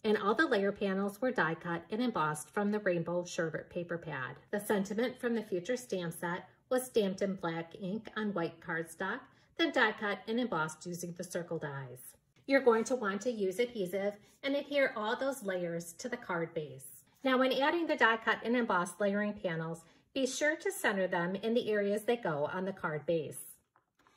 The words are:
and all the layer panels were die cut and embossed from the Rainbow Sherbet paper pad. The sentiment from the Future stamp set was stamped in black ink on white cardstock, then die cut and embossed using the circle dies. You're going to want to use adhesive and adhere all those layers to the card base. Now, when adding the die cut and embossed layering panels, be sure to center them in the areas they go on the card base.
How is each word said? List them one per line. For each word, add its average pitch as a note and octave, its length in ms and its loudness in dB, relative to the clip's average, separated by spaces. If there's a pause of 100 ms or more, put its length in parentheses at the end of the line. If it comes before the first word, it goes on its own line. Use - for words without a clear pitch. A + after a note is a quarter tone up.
and G#3+ 140 4
all G3 160 2
the D#4+ 140 4
layer G3+ 240 2
panels G3 500 -2
were B3+ 80 2
die E3 240 2
cut E3+ 340 -6
and A3 140 -2
embossed D#3 480 0
from G#3 220 0
the G#3 80 0
Rainbow F3 440 0
Sherbet D#3+ 460 -4
paper F3 260 -6
pad. C#3 380 -8 (160)
The G#3+ 80 -2
sentiment G#3 640 0
from A#3+ 160 0
the G#3+ 80 -2
Future F3 320 -2
stamp F3 360 -4
set F3 360 -6 (200)
was B3+ 180 0
stamped G3 360 2
in F#3+ 140 -2
black E3 440 -4
ink G3+ 360 -6
on G#3+ 180 -2
white E3+ 260 -2
cardstock, F3 600 -4 (380)
then E4 120 4
die A3+ 300 4
cut G3+ 260 -2
and A3+ 140 0
embossed E3 460 -2
using F3 300 -8
the F3+ 60 -8
circle E3+ 360 -4
dies. C#3 420 -8 (480)
You're C4+ 160 6
going A3+ 180 8
to B3 140 0
want G3+ 240 -2
to B3+ 100 -2
use G3 300 -2
adhesive G3+ 560 0 (260)
and C#4 140 0
adhere C#4+ 400 2
all G#3+ 180 0
those C4 300 -2
layers F3 480 -4
to - 160 -10
the A#3+ 80 -4
card E3+ 360 -4
base. C3+ 520 -10 (180)
Now, C4 160 4
when C4 140 6
adding D#4 340 2
the D4+ 80 2
die A3+ 300 6
cut G#3 180 2
and A#3 140 2
embossed G3 440 2
layering G#3 340 2
panels, E3 500 -4 (280)
be C4+ 140 2
sure D4+ 300 2
to F#4+ 160 -2
center G3 340 2
them F3+ 300 0
in A3+ 180 0
the A#3+ 160 2
areas G#3 320 2
they A#3+ 140 2
go D3 360 0
on F#3 120 -2
the F#3+ 80 -2
card D#3 340 -4
base. E3 320 0 (800)